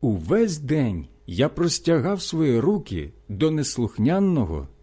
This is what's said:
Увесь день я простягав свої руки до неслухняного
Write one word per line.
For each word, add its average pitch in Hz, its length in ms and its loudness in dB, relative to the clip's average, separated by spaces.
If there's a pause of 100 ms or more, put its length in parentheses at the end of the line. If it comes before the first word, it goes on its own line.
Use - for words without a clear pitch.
Увесь 151 560 0
день 123 500 -2 (200)
я 107 220 0
простягав 165 720 0
свої 147 380 0
руки 107 540 -2 (160)
до 104 220 0
неслухняного 127 1160 0 (160)